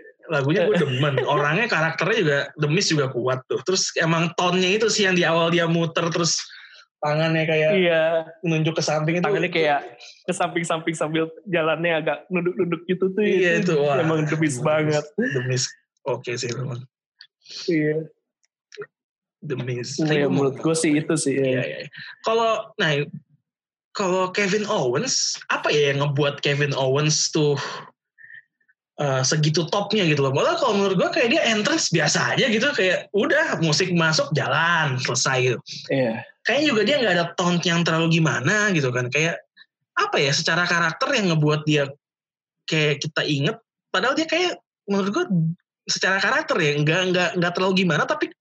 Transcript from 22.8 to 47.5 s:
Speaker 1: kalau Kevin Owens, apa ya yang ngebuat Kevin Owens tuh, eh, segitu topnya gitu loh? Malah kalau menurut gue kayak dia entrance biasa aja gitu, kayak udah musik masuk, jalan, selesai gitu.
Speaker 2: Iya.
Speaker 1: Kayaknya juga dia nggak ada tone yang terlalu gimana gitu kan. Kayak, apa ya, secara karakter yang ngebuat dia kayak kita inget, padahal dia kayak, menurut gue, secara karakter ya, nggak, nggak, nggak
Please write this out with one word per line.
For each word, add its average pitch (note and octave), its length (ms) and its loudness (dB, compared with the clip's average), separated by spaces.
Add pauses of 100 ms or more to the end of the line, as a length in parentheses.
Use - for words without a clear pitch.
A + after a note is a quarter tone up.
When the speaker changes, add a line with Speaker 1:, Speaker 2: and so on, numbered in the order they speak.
Speaker 1:
kalau F#3 400 0
Kevin G3+ 340 0
Owens, E3+ 680 -2 (120)
apa B3 200 -2
ya D3 240 2
yang C#3 100 -2
ngebuat C#3+ 380 0
Kevin C#3+ 340 0
Owens C3+ 560 0
tuh, D3 300 0 (1400)
eh, C3+ 240 0
segitu D#3 460 0
topnya G3+ 360 0
gitu D3+ 180 2
loh? C3+ 120 0
Malah B3 220 2
kalau A#3+ 200 2
menurut G3 220 2
gue D4+ 140 2
kayak B3+ 180 2
dia D4+ 160 2
entrance A#3 440 0
biasa B2 440 0
aja F#3 140 2
gitu, A3+ 240 0
kayak F#3 400 -2
udah D4 480 0
musik E3 320 0
masuk, E3 420 2
jalan, D#3 640 0
selesai C3 480 -2
gitu. B2 140 0 (300)
Speaker 2:
Iya. A#2 340 0 (180)
Speaker 1:
Kayaknya C4+ 240 0
juga A#3 180 2
dia C4 140 2
nggak A3 160 2
ada F3 120 2 (100)
tone F3 260 2
yang E3+ 220 2
terlalu E3 300 0
gimana E3 580 2
gitu C#3+ 180 0
kan. B2 180 -2
Kayak, D3+ 360 -2 (500)
apa G#4+ 240 -2
ya, C#3+ 140 2
secara E3 320 0
karakter F3 480 0
yang G3 240 2
ngebuat D3+ 280 2
dia D3 260 2 (760)
kayak D3+ 360 0
kita D#3 240 -4
inget, D3 340 0 (320)
padahal A#3 260 0
dia D#4+ 100 0
kayak, E4+ 300 0 (300)
menurut G3 260 -2
gue, F4 140 -2 (580)
secara G3 360 -2
karakter C4 380 0
ya, D3+ 200 2
nggak, D#3 320 2
nggak, F3+ 240 2
nggak F3 200 0